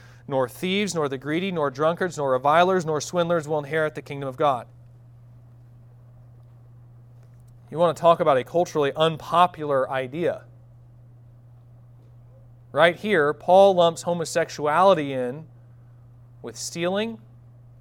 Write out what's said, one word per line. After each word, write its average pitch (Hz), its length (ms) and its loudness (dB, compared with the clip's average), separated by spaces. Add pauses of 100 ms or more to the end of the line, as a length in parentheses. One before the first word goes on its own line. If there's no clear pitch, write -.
(280)
nor 135 200 0
thieves, 185 480 -4
nor 147 140 -2
the 135 80 -6
greedy, 160 340 -4
nor 151 180 -2
drunkards, 156 480 -2
nor 139 140 -2
revilers, 160 540 2
nor 151 160 -2
swindlers 170 460 -2
will 151 120 -2
inherit 156 340 -4
the 151 80 -12
kingdom 139 280 -10
of 127 80 -10
God." 131 300 0 (3000)
You 143 80 -10
want 165 180 2
to - 60 -16
talk 170 180 6
about 151 180 4
a 123 60 0
culturally 165 520 0
unpopular 156 960 0
idea. 131 540 -4 (2250)
Right 165 240 4
here, 175 380 2
Paul 190 420 4
lumps 170 280 2
homosexuality 160 1120 0
in 131 340 -6 (920)
with 120 140 -14
stealing, 196 640 -6 (600)